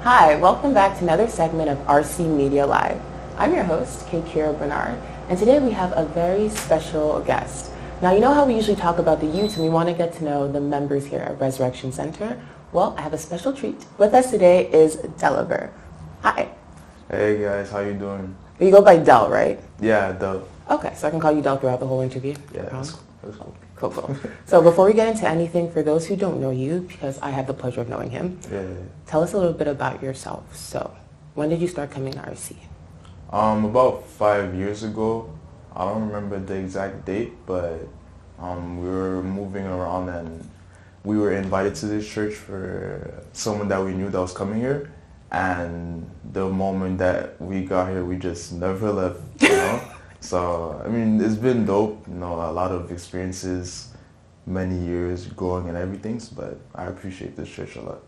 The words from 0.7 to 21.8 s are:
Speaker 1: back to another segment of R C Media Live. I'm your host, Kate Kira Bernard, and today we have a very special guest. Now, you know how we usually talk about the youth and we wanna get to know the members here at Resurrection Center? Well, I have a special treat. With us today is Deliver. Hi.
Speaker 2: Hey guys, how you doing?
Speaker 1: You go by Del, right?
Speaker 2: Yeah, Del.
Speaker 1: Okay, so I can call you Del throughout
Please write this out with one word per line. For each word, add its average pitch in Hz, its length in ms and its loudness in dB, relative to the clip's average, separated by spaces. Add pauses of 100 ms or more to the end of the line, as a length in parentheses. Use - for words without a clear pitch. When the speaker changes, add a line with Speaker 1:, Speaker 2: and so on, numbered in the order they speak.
Speaker 1:
back 196 260 6
to 180 40 -2
another 175 240 4
segment 160 420 0
of 139 200 -2
R 147 160 6
C - 180 -4
Media 143 420 4
Live. - 380 0 (360)
I'm 269 140 2
your 302 120 2
host, 180 420 -2
Kate 165 200 -4
Kira 151 300 0
Bernard, 147 400 -4 (320)
and 180 80 0
today 233 220 6
we 262 140 2
have 185 240 0
a 165 80 2
very 180 440 0
special 156 720 0
guest. - 500 -4 (280)
Now, 180 120 4
you 202 80 8
know 240 120 6
how 294 140 6
we 247 80 4
usually 214 220 2
talk 170 240 0
about 156 180 4
the 156 80 -2
youth 202 300 0
and 165 80 0
we 160 40 2
wanna 170 260 2
get 170 240 -2
to - 60 -6
know 143 220 0
the 139 140 -2
members 143 460 -2
here 143 120 -6
at - 220 -6
Resurrection 131 500 -2
Center? 170 500 -6 (300)
Well, 208 260 2
I - 40 -8
have 151 140 -6
a 151 40 -6
special 175 340 -6
treat. - 320 -8 (140)
With 214 160 6
us 254 160 6
today 180 400 6
is 156 240 8 (240)
Deliver. - 540 0 (500)
Hi. - 280 0 (600)
Speaker 2:
Hey 104 320 2
guys, 101 300 -2
how 101 80 -4
you 101 140 -4
doing? 98 380 -8 (280)
Speaker 1:
You 185 100 6
go 196 120 12
by 190 160 10
Del, 139 300 8
right? 104 300 2 (220)
Speaker 2:
Yeah, 104 320 2
Del. 95 340 -4 (240)
Speaker 1:
Okay, - 240 0
so - 140 -4
I - 20 0
can 156 80 -2
call 156 140 4
you 151 100 2
Del 135 160 0
throughout 127 220 0